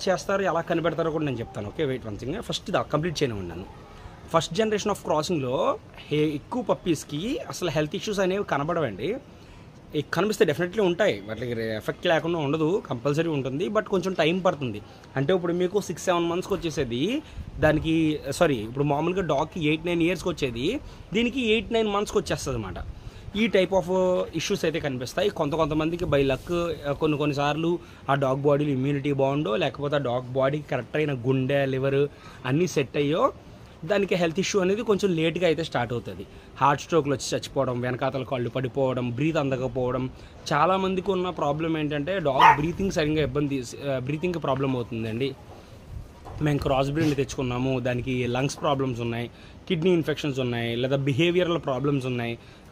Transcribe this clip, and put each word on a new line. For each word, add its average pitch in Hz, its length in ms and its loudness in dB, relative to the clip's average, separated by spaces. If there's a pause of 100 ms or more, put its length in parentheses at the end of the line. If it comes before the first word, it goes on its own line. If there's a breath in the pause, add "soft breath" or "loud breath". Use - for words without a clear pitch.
చేస్తారు, 196 320 0
ఎలా 165 200 2
కనిపెడతారో 165 500 0
కూడా 156 140 0
నేను 123 140 -2
చెప్తాను. 113 280 -6
ఓకే, 151 180 -2
వెయిట్ 123 200 -2
వన్ 101 120 -8
థింగ్, 139 240 -6
ఫస్ట్ - 280 -6
ఇది 135 240 0
కంప్లీట్ 151 300 0
చేయనివ్వండి 101 260 -2
నన్ను. 87 160 -10 (720 loud breath)
First 160 200 0
generation 208 360 0
of - 180 -4
crossing-లో 156 680 0 (280)
హే-, 151 280 2
ఎక్కువ 240 260 -6
పప్పీస్కి 185 800 -2 (100)
అసలు 175 200 -4
హెల్త్ 151 260 0
ఇష్యూస్ 196 240 -2
అనేవి 190 240 2
కనబడవండి. 147 720 0 (800 loud breath)
ఈ 147 80 0 (100)
కనిపిస్తే 202 320 2
definitely 175 360 0
ఉంటాయి, 175 460 2
వాటికి 117 260 -4
రే-, 113 220 -2
effect 156 320 -4
లేకుండా 165 320 2
ఉండదు, 160 500 0
compulsory 147 400 0
ఉంటుంది, 143 400 -2
but 208 140 0
కొంచెం 190 300 0
time 175 320 2
పడుతుంది. 131 360 0 (340 loud breath)
అంటే 139 180 2
ఇప్పుడు 170 200 0
మీకు 180 280 2
six 185 220 -8
seven 170 260 2
మంత్స్కి 180 240 -2
వచ్చేసేది 156 680 -2 (380 loud breath)
దానికి, 156 600 2 (100)
sorry, 151 260 4
ఇప్పుడు 120 280 -2
మామూలుగా 160 380 2
డాగ్కి 156 440 0
ఎయిట్ 160 200 2
నైన్ 170 180 2
ఇయర్స్కి 175 260 0
వచ్చేది 143 500 -2 (340 loud breath)
దీనికి 240 340 0
ఎయిట్ 220 260 2
నైన్ 226 140 2
మంత్స్కి 202 300 0
వచ్చేస్తుంది 151 400 -2
అనమాట. 95 280 -8 (500 loud breath)
ఈ 226 120 4
type 190 260 4
of 175 120 4 (520)
issues 190 260 -2
అయితే 160 160 0
కనిపిస్తాయి. 139 500 -2
కొంత, 156 240 0
కొంతమందికి 160 520 0
by 143 160 4
luck, 165 540 0 (140)
ఆ, - 20 -2
కొన్ని 151 260 2
కొన్నిసార్లు 147 600 0 (300 loud breath)
ఆ 139 60 6
dog 139 260 2
బాడీలో 147 300 4
immunity 139 420 0
బాగుండో, 143 420 2
లేకపోతే 143 400 0
ఆ 143 40 2
డాగ్ 127 340 -2
బాడీకి 139 360 0
correct 127 280 -2
అయిన 151 160 0
గుండె, 135 520 2
liver 135 420 2 (380 loud breath)
అన్నీ 151 220 4
set 147 300 -2
అయ్యో, 160 360 2 (520 loud breath)
దానికి 202 300 2
హెల్త్ 170 240 2
ఇష్యూ 190 220 2
అనేది 202 220 2
కొంచెం 196 320 2
లేట్‌గా 165 300 2
అయితే 160 180 2
స్టార్ట్ 120 300 -2
అవుతది. 98 320 -6 (360 loud breath)
హార్ట్ 139 200 6
స్ట్రోక్‌లు 143 320 2
వచ్చి 131 240 -2
చచ్చిపోవడం, 127 440 -2
వెనకాతల 131 420 -2
కాళ్ళు 123 260 -2
పడిపోవడం, 127 600 0
బ్రీత్ 151 280 0
అందకపోవడం. 127 720 0 (440 loud breath)
చాలా 170 240 4
మందికి 190 340 0
ఉన్న 180 180 0
ప్రాబ్లం 160 480 0
ఏంటంటే, 151 420 -2
డాగ్ 147 380 6
బ్రీతింగ్ 170 340 -2
సరిగ్గా 156 320 2
ఇబ్బంది, 139 400 0 (280)
ఆ, 131 80 0
బ్రీతింగ్‌కి 156 400 -2
ప్రాబ్లం 135 360 0
అవుతుందండి. 117 600 -4 (1040 loud breath)
మేము 147 160 2
క్రాస్ 139 320 2
బ్రీడ్‌ని 151 260 2
తెచ్చుకున్నాము, 127 640 -2
దానికి 123 480 -2
లంగ్స్ 127 340 -2
ప్రాబ్లమ్స్ 135 400 0
ఉన్నాయి, 117 300 -4 (380 loud breath)
కిడ్నీ 180 220 2
ఇన్ఫెక్షన్స్ 151 480 0
ఉన్నాయి, 117 360 0
లేదా 131 200 0
బిహేవియరల్ 165 640 2
ప్రాబ్లమ్స్ 135 480 0
ఉన్నాయి, 120 340 -2 (320 loud breath)